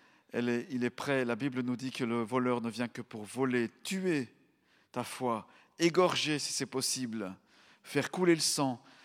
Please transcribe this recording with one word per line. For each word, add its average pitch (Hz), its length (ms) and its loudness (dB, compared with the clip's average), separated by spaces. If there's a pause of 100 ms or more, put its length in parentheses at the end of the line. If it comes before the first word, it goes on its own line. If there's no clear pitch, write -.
(320)
elle 120 160 0
est, 120 220 0
il 127 120 -2
est 120 80 2
prêt. 135 340 0
La 120 120 0
Bible 127 240 -2
nous 123 160 -2
dit 127 160 -6
que - 100 -6
le 117 180 0
voleur 123 400 0
ne 117 80 -4
vient 113 200 -4
que - 120 -12
pour 110 220 -12
voler, 123 460 0 (160)
tuer 180 500 -2 (580)
ta 123 120 -4
foi, 117 420 -4 (320)
égorger 160 600 4
si - 140 -6
c'est 131 140 -2
possible, 113 680 -4 (480)
faire - 280 0
couler 175 240 4
le 156 60 2
sang. 135 400 0 (240)